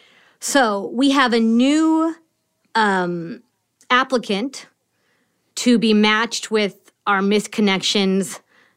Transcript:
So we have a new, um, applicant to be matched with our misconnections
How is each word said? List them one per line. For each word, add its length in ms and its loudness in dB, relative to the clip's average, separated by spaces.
So 540 0
we 180 2
have 220 2
a 60 2
new, 760 2
um, 680 -2
applicant 760 -4
to 220 2
be 160 2
matched 580 0
with 400 -4
our 140 0
misconnections 1160 0